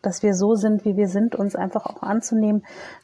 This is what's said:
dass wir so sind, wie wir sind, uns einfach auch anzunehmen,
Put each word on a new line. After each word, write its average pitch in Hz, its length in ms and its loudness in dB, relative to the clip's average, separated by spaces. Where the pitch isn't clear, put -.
dass 190 200 -2
wir 208 120 4
so 202 200 4
sind, 214 300 2
wie 202 120 0
wir 202 120 2
sind, 208 260 0
uns 202 220 -2
einfach 185 300 -4
auch - 160 -10
anzunehmen, 214 600 0